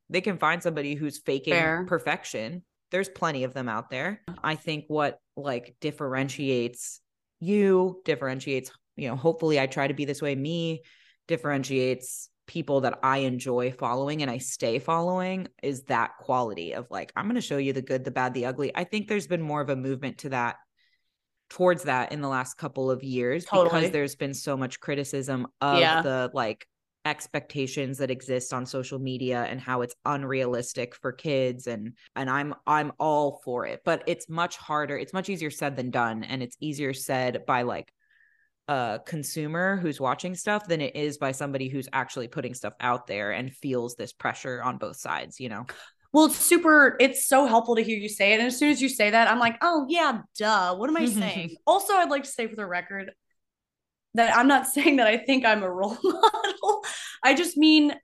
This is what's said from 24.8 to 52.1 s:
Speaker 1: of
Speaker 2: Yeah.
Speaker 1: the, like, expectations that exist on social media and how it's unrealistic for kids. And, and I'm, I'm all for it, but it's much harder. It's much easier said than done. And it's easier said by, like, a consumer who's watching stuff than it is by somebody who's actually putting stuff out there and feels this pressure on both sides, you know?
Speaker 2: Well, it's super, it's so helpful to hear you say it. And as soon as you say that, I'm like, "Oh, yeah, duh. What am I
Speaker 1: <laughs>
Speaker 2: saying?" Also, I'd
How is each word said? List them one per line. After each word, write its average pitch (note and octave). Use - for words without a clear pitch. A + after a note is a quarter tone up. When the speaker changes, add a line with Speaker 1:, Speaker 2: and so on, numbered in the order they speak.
Speaker 1:
of C#3+
Speaker 2:
Yeah. D#3+
Speaker 1:
the, C3
like, A2
expectations C#3
that C3
exist B2+
on B2+
social C3
media B2+
and C3
how B2+
it's A#2+
unrealistic C3
for C3
kids. C3
And, A#2
and C3
I'm, C#3+
I'm D3+
all D3
for B2
it, -
but E3
it's E3+
much E3+
harder. D3+
It's C#3
much F#3
easier D#3+
said C#3+
than B2+
done. A2+
And C3
it's B2
easier C#3+
said B2+
by, B2+
like, G#2+
a A#2+
consumer E3
who's D#3
watching C3+
stuff G#3
than E3
it C3+
is D3
by C3+
somebody C3+
who's C3
actually B2+
putting B2+
stuff -
out B2
there G2+
and B2+
feels B2
this -
pressure B2
on B2
both -
sides, -
you B2+
know? A2
Speaker 2:
Well, D#4
it's -
super, D#4
it's C4
so C#4
helpful A#3
to A3+
hear A3
you G3+
say G3+
it. A3
And A#3
as B3+
soon D4
as C#4+
you C4+
say G#3
that, A3
I'm A#3
like, A#3
"Oh, D#4+
yeah, D4
duh. G3
What A3+
am D#4+
I E4
Speaker 1:
<laughs> -
Speaker 2:
saying?" F#3
Also, G4
I'd E4+